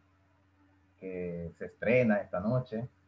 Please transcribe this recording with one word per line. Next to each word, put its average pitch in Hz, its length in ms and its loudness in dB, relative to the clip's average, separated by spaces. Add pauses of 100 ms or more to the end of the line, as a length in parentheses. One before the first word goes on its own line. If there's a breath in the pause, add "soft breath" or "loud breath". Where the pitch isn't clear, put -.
(1000)
que 87 600 -6
se 98 60 -8
estrena 113 520 4
esta - 220 -4
noche. 117 500 -2 (180)